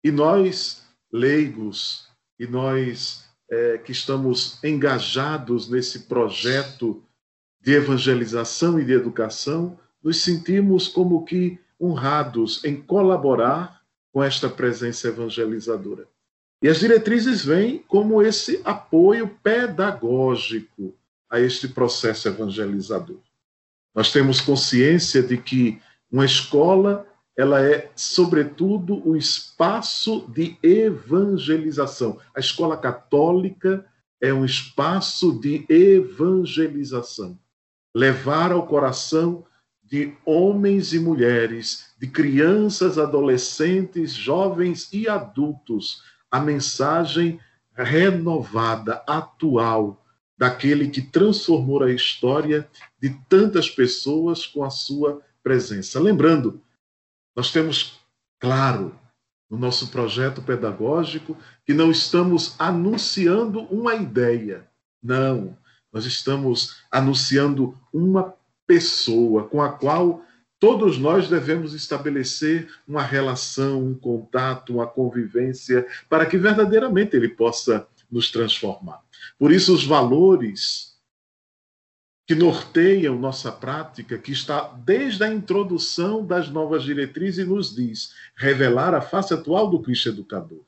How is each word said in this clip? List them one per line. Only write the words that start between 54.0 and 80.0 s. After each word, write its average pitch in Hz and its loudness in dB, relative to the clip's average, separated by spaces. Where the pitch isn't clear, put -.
com 147 -8
a 135 -6
sua 143 -4
presença. 120 -2
Lembrando, 156 2
nós 123 -4
temos 160 -2
claro 123 -2
no 107 -10
nosso 123 -4
projeto 127 -4
pedagógico 135 -4
que 143 0
não 160 6
estamos 175 2
anunciando 196 0
uma 226 -2
ideia. 120 -2
Não, 127 -2
nós 110 -8
estamos 135 -4
anunciando 135 0
uma 185 0
pessoa 117 2
com 147 -2
a 139 0
qual 165 0
todos 202 4
nós 160 2
devemos 156 -2
estabelecer 151 -4
uma 143 -6
relação, 135 -2
um 131 -4
contato, 127 -4
uma 117 -2
convivência, 123 -2
para 160 2
que 185 -2
verdadeiramente 208 2
ele 117 2
possa 113 -2
nos 120 -2
transformar. 104 -4
Por 147 6
isso, 185 6
os 139 2
valores 139 2